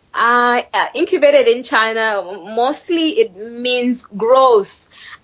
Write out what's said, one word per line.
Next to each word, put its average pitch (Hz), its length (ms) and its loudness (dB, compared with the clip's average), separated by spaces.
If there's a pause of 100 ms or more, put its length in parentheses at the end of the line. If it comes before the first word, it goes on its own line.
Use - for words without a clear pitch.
(140)
Uh, 240 500 0 (100)
uh, 196 220 -2
Incubated 285 520 2
in 240 140 2
China, 220 640 -2
mostly 233 880 -4
it 214 260 0
means 240 680 -4
growth. 226 840 2 (340)